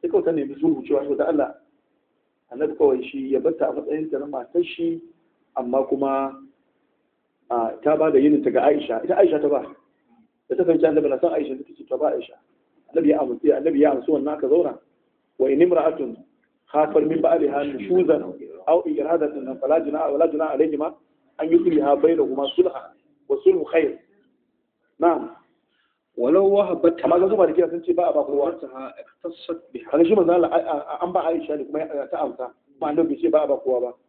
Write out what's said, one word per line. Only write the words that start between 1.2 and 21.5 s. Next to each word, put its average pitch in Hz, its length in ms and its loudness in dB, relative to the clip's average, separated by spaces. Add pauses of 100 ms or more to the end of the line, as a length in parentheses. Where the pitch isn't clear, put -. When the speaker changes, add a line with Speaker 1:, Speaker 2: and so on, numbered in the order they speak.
Speaker 1:
Allah 147 260 -2 (960)
Annabi 143 260 -4
kawai 135 260 2
shi 135 280 -8
ya 131 80 0
bar 156 200 0
ta 139 80 0
a 143 40 -4
matsayin 151 380 -6
ta 143 80 -4
na 139 80 -8
matar 143 380 -4
shi, 165 380 -6 (540)
amma 131 280 -2
kuma, 135 560 -4 (1080)
a, 117 340 -4
ta 151 120 2
ba 156 140 2
da 143 80 2
yinin 143 240 4
ta 123 80 0
ga 127 220 0
Aisha. 120 320 -4
Ita 175 160 0
Aisha 160 220 4
ta 147 60 0
ba. 143 120 0 (880)
Da 131 80 -4
ta 180 80 2
fahimci 165 240 4
Annabi 151 220 2
na 131 100 -2
son 170 160 2
Aisha, 143 160 -4
ta 131 120 -12 (120)
ce - 80 -20
ta 135 140 -6
ba 147 180 0
Aisha. 113 160 -10 (600)
Annabi 156 180 2
ya - 80 2
amsa, 127 400 0
Annabi 143 200 0
ya 143 120 6
amsa 127 160 -4
wannan 151 320 -2
aka 135 80 -2
zauna. 147 300 0 (600)
"Wa 131 120 0
in 139 100 2
imra'atun 156 560 2 (560)
khafar 151 320 2
min 160 160 0
ba'liha 147 440 0 (120)
nushuzan - 560 0 (360)
aw 170 160 4
iradatan 147 760 -4
fala 151 200 2
junaha, 151 320 -4
wala 160 160 2
junaha 156 280 -2
alayhima 156 380 0 (440)
an 156 100 -4
yusliha 156 520 4